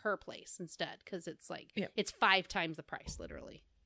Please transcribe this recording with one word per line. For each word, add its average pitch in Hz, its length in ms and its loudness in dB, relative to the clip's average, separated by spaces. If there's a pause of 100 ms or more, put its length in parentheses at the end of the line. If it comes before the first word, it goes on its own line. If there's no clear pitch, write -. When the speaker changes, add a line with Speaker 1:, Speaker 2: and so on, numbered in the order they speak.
Speaker 1:
her 202 140 2
place - 420 -12
instead, 165 460 -6
'cause 175 220 -6
it's - 220 -8
like, - 260 -8
Speaker 2:
Yep. - 200 -2
Speaker 1:
it's - 160 0
five 190 360 8
times 165 300 0
the 160 60 -10
price, - 360 -8
literally. - 440 -10 (220)